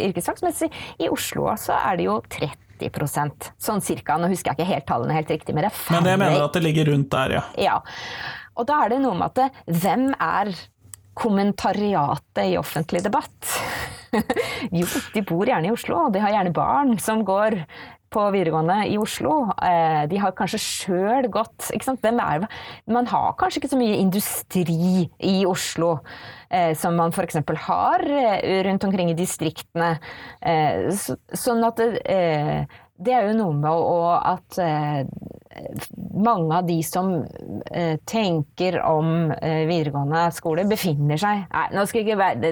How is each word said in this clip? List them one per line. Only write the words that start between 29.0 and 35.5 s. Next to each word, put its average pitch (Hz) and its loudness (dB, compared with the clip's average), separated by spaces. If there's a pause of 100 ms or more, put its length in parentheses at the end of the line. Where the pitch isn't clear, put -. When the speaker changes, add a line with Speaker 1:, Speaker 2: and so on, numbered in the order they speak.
Speaker 1:
i 160 -2
distriktene. 165 -2 (400)
Eh, 143 2
så, - -4 (180)
sånn 233 0
at 233 -4
det, 226 2 (140)
eh, 151 2 (300)
det 202 -2
er 214 4
jo 220 2
noe 190 0
med 147 0
å, 165 2 (100)
å 170 4
at, - -2
eh, 151 0 (1080)